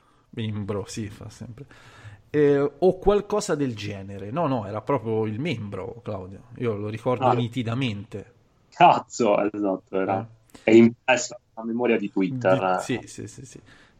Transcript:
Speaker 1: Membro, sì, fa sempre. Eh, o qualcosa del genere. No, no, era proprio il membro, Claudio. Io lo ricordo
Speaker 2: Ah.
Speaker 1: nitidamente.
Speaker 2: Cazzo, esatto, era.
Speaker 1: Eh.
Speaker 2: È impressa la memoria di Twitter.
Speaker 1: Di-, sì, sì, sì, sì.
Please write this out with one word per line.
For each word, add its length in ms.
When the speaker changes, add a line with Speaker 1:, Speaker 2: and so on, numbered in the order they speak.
Speaker 1:
Membro, 560
sì, 220
fa 200
sempre. 360
Eh, 300
o 400
qualcosa 560
del 200
genere. 540
No, 160
no, 220
era 140
proprio 440
il 140
membro, 640
Claudio. 400
Io 180
lo 140
ricordo 360
Speaker 2:
Ah. 80
Speaker 1:
nitidamente. 1000
Speaker 2:
Cazzo, 720
esatto, 480
era. 220
Speaker 1:
Eh. 160
Speaker 2:
È 100
impressa 680
la 80
memoria 340
di 140
Twitter. 680
Speaker 1:
Di-, 60
sì, 240
sì, 200
sì, 200
sì. 120